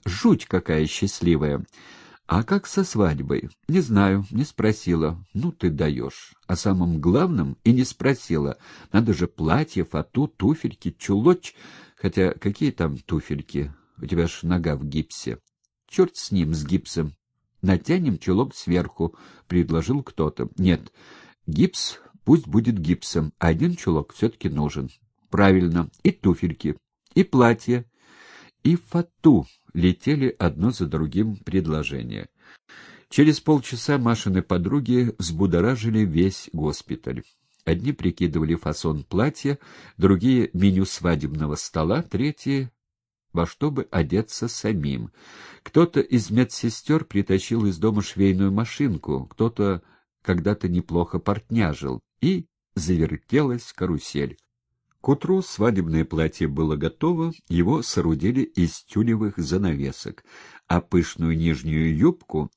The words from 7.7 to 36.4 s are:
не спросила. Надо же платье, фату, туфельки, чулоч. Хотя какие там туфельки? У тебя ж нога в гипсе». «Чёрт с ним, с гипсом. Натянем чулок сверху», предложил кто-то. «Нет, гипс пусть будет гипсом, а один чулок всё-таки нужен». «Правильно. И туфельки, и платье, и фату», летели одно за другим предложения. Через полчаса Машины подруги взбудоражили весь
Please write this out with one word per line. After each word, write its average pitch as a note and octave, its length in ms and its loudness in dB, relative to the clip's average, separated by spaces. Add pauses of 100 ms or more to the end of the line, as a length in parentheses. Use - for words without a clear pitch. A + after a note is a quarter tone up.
не B2+ 120 4
спросила. E2+ 760 -2 (340)
Надо A2 220 2
же E2+ 140 0
платье, F#2 580 -2
фату, G2+ 420 -4
туфельки, - 680 -4
чулоч. B2+ 560 2 (420)
Хотя F#2 380 0
какие B2 380 -2
там D2+ 260 -2
туфельки? D2 760 -6 (300)
У C2+ 60 -10
тебя E2+ 200 0
ж - 140 -14
нога E2 340 0
в C2+ 80 -8
гипсе». D2 540 -8 (500)
«Чёрт - 300 0
с - 140 -12
ним, E2 240 0
с D2+ 100 -6
гипсом. D#2+ 480 -4 (480)
Натянем A2+ 560 0
чулок G2+ 380 -2
сверху», E2+ 600 -2 (320)
предложил E2+ 540 0
кто-то. D2+ 560 -4
«Нет, F#2 340 2 (540)
гипс - 540 -2 (240)
пусть D#3+ 240 4
будет A2 320 0
гипсом, D#2+ 580 -2
а E2+ 100 0
один D3+ 280 2
чулок D#2 380 -2
всё-таки - 360 -4
нужен». D2 400 -4 (400)
«Правильно. F2+ 600 4 (120)
И G3 100 4
туфельки, D#2+ 640 -2 (380)
и F#3+ 100 6
платье, A#2+ 600 4 (800)
и E3+ 120 4
фату», E3 720 2 (300)
летели A#2+ 640 2
одно F2 320 0
за F#2+ 160 -4
другим D#2+ 480 -2
предложения. C#2 960 -4 (800)
Через D3+ 300 6
полчаса C#3+ 580 0
Машины A2 440 2
подруги A#2+ 760 0
взбудоражили G2 840 0
весь F#2 540 0